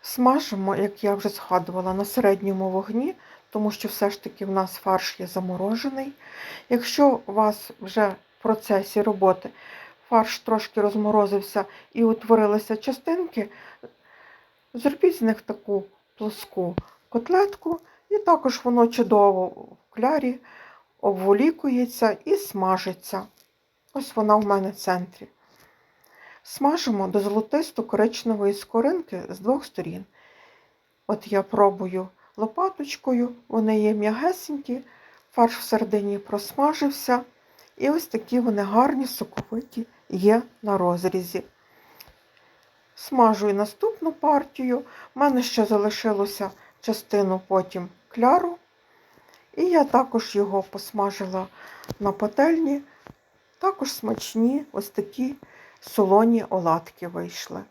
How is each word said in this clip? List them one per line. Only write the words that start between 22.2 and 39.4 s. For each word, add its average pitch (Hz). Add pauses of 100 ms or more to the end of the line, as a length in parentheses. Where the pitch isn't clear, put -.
і 330
смажиться. 190 (680)
Ось 277
вона 208
в 214
мене 196
в 196
центрі. 180 (1120)
Смажимо 269
до 196
золотисто-коричневої 214
скоринки 233
з 185
двох 254
сторін. 175 (1000)
От 214
я 196
пробую 190 (280)
лопаточкою, 254 (160)
вони 220
є 214
м'ягесенькі, 254 (520)
фарш 233
всередині 202
просмажився. 277 (560)
І -
ось 320
такі 247
вони 220
гарні, 254
соковиті - (220)